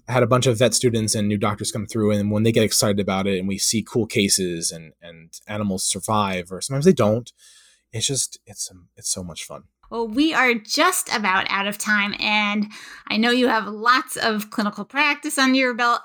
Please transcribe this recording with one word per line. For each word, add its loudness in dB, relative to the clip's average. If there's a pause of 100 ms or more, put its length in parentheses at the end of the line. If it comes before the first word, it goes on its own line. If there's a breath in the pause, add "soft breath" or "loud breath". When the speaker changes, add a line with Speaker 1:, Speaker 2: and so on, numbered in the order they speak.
Speaker 1:
had 4
a 4
bunch 4
of 4
vet 4
students 0
and 0
new 2
doctors -2
come -4
through, 0
and 0
when 2
they 6
get 4
excited 2
about 0
it 0
and -4
we -2
see -2
cool -2
cases 0
and, -14 (100)
and -20
animals -4
survive, -2
or -10
sometimes -4
they 8
don't, 2 (640 soft breath)
it's -4
just, -4
it's, -12 (280)
it's -8
so -6
much -12
fun. -16 (260)
Speaker 2:
Well, -6
we 0
are 2
just 0
about 0
out -2
of -6
time, 0
and 0 (420 loud breath)
I -4
know 2
you 4
have 0
lots 0
of -2
clinical -4
practice -2
under 4
your 2
belt, 0